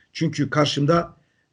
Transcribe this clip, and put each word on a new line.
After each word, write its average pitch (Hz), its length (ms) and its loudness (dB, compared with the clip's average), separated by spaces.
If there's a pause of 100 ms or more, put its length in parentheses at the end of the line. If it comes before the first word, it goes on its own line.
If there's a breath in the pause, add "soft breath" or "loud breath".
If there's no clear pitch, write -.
(120)
Çünkü 143 380 -2
karşımda, 147 680 0 (360)